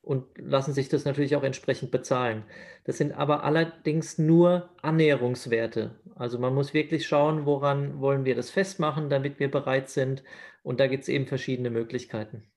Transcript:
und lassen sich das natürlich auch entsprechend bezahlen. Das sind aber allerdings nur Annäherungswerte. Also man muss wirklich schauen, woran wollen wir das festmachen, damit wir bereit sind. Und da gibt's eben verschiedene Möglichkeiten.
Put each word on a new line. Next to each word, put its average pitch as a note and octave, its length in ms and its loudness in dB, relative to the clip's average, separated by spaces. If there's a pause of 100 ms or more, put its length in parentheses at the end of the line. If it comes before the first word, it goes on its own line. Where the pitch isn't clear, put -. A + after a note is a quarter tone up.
und C3+ 240 -4 (120)
lassen C#3 360 0
sich C3+ 160 -2
das C#3+ 160 0
natürlich C#3+ 300 0
auch C3 80 0
entsprechend C3 480 -4
bezahlen. A#2+ 520 -2 (420)
Das C3 120 -6
sind D3 160 0
aber D3 300 0
allerdings D#3+ 760 0
nur F3 520 6 (120)
Annäherungswerte. B2 1160 2 (160)
Also A#2+ 240 -6
man B2+ 140 0
muss C#3 200 0
wirklich D#3 340 0
schauen, D3+ 380 2
woran C#3+ 540 0
wollen C3+ 260 2
wir B2+ 100 2
das A#2+ 140 -4
festmachen, D#3 600 -2
damit C#3+ 300 -2
wir C#3 120 0
bereit C3+ 380 0
sind. C3+ 340 -2 (400)
Und C3 160 -4
da C3+ 80 6
gibt's C3 220 -4
eben C3+ 180 0
verschiedene B2+ 420 -4
Möglichkeiten. A2+ 720 -6 (140)